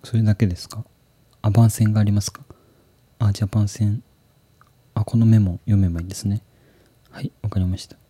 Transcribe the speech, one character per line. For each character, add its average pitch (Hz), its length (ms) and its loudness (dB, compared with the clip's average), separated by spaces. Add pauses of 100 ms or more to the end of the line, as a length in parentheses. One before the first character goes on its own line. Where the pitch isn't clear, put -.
そ - 140 -4
れ 113 60 2
だ 107 100 4
け 110 140 0
で 90 80 -2
す - 120 -18
か？ 110 160 -14 (600)
あ、 107 80 0
番 113 180 6
宣 107 240 0
が 107 80 2
あ - 20 2
り 101 80 2
ま 101 100 2
す - 120 -8
か？ - 100 -20 (760)
あ、 104 120 0
じ 101 120 -4
ゃ - 20 -2
あ - 20 -6
番 104 200 0
宣。 104 340 -4 (960)
あ、 107 100 0
こ - 100 -8
の 113 120 4
メ 110 100 6
モ 92 280 0
読 101 120 2
め 95 120 2
ば 82 100 -4
い 82 40 -8
い - 40 -10
ん - 20 -14
で 92 60 -14
す - 120 -6
ね。 101 140 -2 (720)
は - 100 -16
い、 - 100 -10 (120)
わ 104 80 -4
か 98 80 -4
り 92 60 0
ま 92 120 -4
し - 80 -14
た。 - 120 -20 (120)